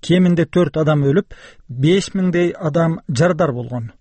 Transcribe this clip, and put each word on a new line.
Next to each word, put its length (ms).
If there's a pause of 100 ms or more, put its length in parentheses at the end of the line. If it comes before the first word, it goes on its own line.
кеминде 440
төрт 320
адам 260
өлүп, 320 (340)
беш 460
миңдей 380
адам 560
жарадар 440
болгон. 380 (100)